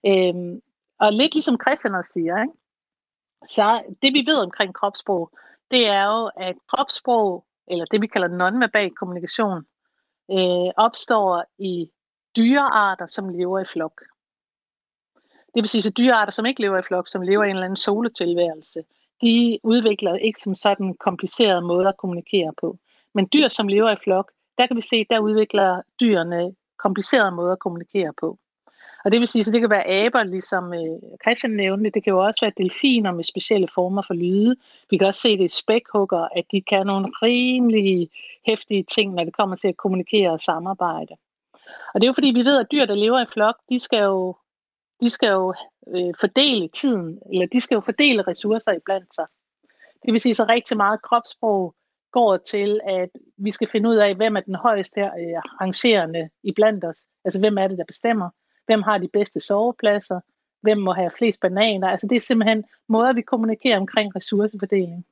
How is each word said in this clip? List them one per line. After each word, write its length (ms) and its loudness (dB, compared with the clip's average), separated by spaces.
Øhm, 560 0
og 140 4
lidt 200 0
ligesom 300 0
Christian 320 -2
også 180 -8
siger, 280 -2
ikke? 120 -6
Så 360 2
det, 120 4
vi 140 2
ved 160 2
omkring 300 -4
kropssprog, 580 -4
det 160 4
er 180 2
jo, 320 -2
at 180 -8
kropssprog, 800 -2
eller 180 -6
det, 160 0
vi 60 -2
kalder 200 -2
nonverbal 720 0
kommunikation, 680 -4
øh, 460 0
opstår 680 0
i 320 -6
dyrearter, 720 2
som 240 -8
lever 300 -4
i 60 -6
flok. 360 -8
Det 60 2
vil 60 -2
sige, 140 0
så 80 0
dyrearter, 420 2
som 140 -6
ikke 160 -4
lever 160 0
i 60 -2
flok, 240 -4
som 140 -6
lever 220 2
i 60 0
en 60 -4
eller 100 -4
anden 120 -6
solotilværelse, 1040 -2
de 420 4
udvikler 520 2
ikke 240 -2
som 160 -4
sådan 380 0
komplicerede 680 0
måder 280 2
at 80 -4
kommunikere 640 -2
på. 160 -6
Men 200 0
dyr, 140 4
som 200 -2
lever 240 4
i 120 2
flok, 280 0
der 100 4
kan 80 -2
vi 60 -2
se, 280 0
der 100 2
udvikler 600 2
dyrene 560 0
komplicerede 540 0
måder 200 -2
at 80 -2
kommunikere 600 -4
på. 180 -6
Og 60 4
det 80 4
vil 80 2
sige, 160 0
så 80 0
det 100 4
kan 80 2
være 180 2
aber, 360 2
ligesom, 500 -4
øh, 260 -6
Christian 280 0
nævnte, 380 0
det 140 -2
kan 80 2
jo 140 4
også 200 0
være 120 -2
delfiner 540 2
med 120 -6
specielle 500 0
former 280 -2
for 120 -6
lyde. 420 2
Vi 80 2
kan 100 4
også 120 2
se 180 2
det 60 2
i 40 2
spækhugger, 880 0
at 160 -2
de 100 0
kan 240 0
nogle 220 -2
rimelig 1040 2
heftige 380 -2
ting, 300 -2
når 100 -2
det 120 -8
kommer 200 0
til 120 -4
at 100 -2
kommunikere 540 0
og 80 -2
samarbejde. 760 -4
Og 80 2
det 20 6
er 40 4
jo 60 2
fordi, 140 2
vi 180 2
ved, 140 4
at 120 -2
dyr, 140 2
der 100 -2
lever 260 2
i 120 -2
flok, 220 2
de 100 0
skal 240 0
jo, 320 -2
de 80 2
skal 200 0
jo, 240 0
øh, 240 -2
fordele 480 2
tiden, 520 -2
eller 140 2
de 160 0
skal 140 0
jo 60 0
fordele 400 2
ressourcer 500 -2
iblandt 440 -6
sig. 100 -6
Det 80 2
vil 80 4
sige, 140 0
så 140 2
rigtig 280 0
meget 240 0
kropssprog 760 -2
går 260 4
til, 500 -2
at 220 -2
vi 140 -4
skal 200 -4
finde 180 2
ud 60 4
af, 200 4
hvem 200 0
er 60 0
den 140 -8
højeste, 460 -2
øh, 360 -6
rangerende 680 0
iblandt 420 0
os. 200 -10
Altså, 140 -4
hvem 180 2
er 100 0
det, 100 -4
der 100 -8
bestemmer? 420 -4
Hvem 180 2
har 140 0
de 160 -4
bedste 260 -2
sovepladser? 800 0
Hvem 160 4
må 160 -2
have 240 -2
flest 220 0
bananer? 480 0
Altså, 200 -2
det 80 2
er 60 4
simpelthen 420 2
måder, 240 2
vi 80 0
kommunikerer 580 0
omkring 360 -2
ressourcefordeling. 960 -2